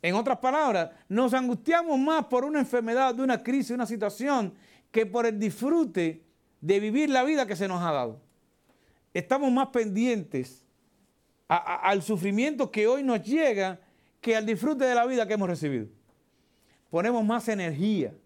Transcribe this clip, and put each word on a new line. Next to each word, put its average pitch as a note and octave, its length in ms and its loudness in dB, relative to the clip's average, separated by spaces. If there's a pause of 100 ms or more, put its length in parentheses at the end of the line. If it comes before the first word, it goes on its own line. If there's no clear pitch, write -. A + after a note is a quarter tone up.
En F3 120 0
otras A#3 240 0
palabras, B3+ 520 2 (180)
nos A#3 260 2
angustiamos C#4 640 0
más D4 280 2
por B3+ 180 0
una D4 160 0
enfermedad, B3 540 0
de B3 80 -4
una C4 200 0
crisis, B3+ 300 -2
una B3 140 -2
situación, A3 680 -2 (360)
que A3 140 2
por A#3 220 -2
el G#3+ 120 -2
disfrute G#3 840 0 (380)
de F#3+ 200 2
vivir B3 300 0
la C4 120 4
vida C#4 240 0
que G3 100 -6
se G3 100 -4
nos F#3 160 -2
ha E3+ 100 0
dado. B2 280 -4 (920)
Estamos C4 380 0
más C4 180 2
pendientes G#3+ 960 -2 (840)
a, E3 80 2
a, F3 340 -2
al G3 120 2
sufrimiento A3 680 -2
que G#3+ 160 0
hoy C4 160 2
nos A#3+ 200 0
llega G3+ 580 0 (400)
que A3+ 160 2
al A3 100 -2
disfrute A#3+ 380 0
de B3+ 100 2
la A#3+ 120 4
vida B3 200 0
que G#3 80 -2
hemos G3 140 -2
recibido. C#3 400 -4 (1000)
Ponemos A3 360 0
más A3+ 240 0
energía F3 680 -2 (120)